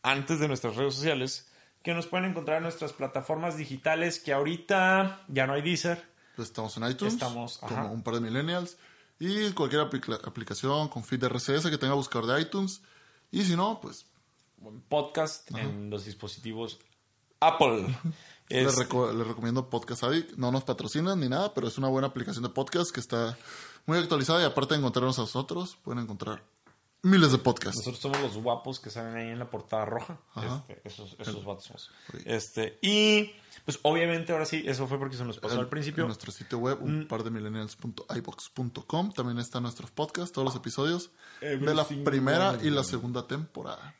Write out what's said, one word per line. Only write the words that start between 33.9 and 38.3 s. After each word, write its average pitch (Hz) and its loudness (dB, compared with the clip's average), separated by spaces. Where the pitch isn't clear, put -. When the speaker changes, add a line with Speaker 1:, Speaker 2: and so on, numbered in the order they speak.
Speaker 1:
ahora 156 0
sí, 156 -2
eso 131 -2
fue 139 -2
porque 135 -4
se 123 -4
nos 117 -6
pasó 113 -2
Speaker 2:
En 240 2
Speaker 1:
al 208 -2
principio. 151 -2
Speaker 2:
en 160 2
nuestro 107 -8
sitio - -8
web, 131 0
Speaker 1:
Mm. 139 -8
Speaker 2:
un 151 -2
par 113 -2
de 113 -4
millennials 107 -6
punto - -10
i 117 -4
box - -12